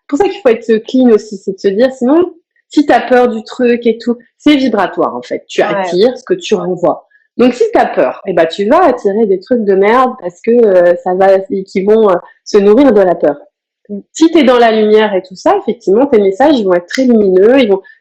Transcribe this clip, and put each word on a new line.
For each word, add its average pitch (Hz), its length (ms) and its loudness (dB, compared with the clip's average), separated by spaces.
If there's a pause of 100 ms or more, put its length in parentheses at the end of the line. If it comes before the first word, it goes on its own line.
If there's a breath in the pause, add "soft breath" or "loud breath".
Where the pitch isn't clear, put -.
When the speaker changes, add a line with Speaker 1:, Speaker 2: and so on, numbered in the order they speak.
Speaker 1:
pour 285 100 -2
ça 392 80 0
qu'il - 160 -8
faut 254 80 0
être 226 280 0 (100)
clean 254 240 2
aussi, 208 260 -2
c'est 190 160 -10
de - 60 -18
se - 80 -6
dire, 220 260 0
sinon, 311 400 -2 (360)
si 294 160 0
t'as 247 220 2
peur 247 200 2
du 220 160 -8
truc 240 420 -2
et 226 140 0
tout, 233 180 -6 (200 soft breath)
c'est 294 180 2
vibratoire, 190 600 -2
en 123 60 -10
fait. - 260 -12
Tu - 140 -4
Speaker 2:
Ouais. - 60 -2
Speaker 1:
attires 196 500 -2
ce - 60 -20
que 190 100 -6
tu - 220 -4
renvoies. 175 520 -4 (300)
Donc, 247 160 2
si - 180 -4
t'as 269 140 0
peur, - 400 -4
eh 190 80 -6
ben, 165 140 0
tu 202 200 -6
vas 320 160 2
attirer 226 440 0
des 190 120 -2
trucs 226 240 -4
de 196 120 0
merde 226 440 0
parce 175 240 -14
que, 226 80 -2
euh, 185 520 4
ça 185 100 -4
va, 190 260 2
qui 190 460 -6
vont, 214 240 2
euh, 180 60 2 (280 loud breath)
se - 140 -2
nourrir 214 340 4
de 202 100 4
la 180 120 2
peur. 151 240 -2 (760)
Si 330 200 0
t'es 330 120 2
dans 247 140 2
la 233 140 4
lumière 214 420 2
et 185 80 -2
tout - 140 -16
ça, 339 260 -2
effectivement, 226 460 -2
tes 262 120 2
messages, 226 400 2
ils 202 60 -4
vont 185 80 0
être 175 140 -2
très - 160 -4
lumineux. 214 560 2
Ils 233 100 2
vont, 190 120 0 (200 soft breath)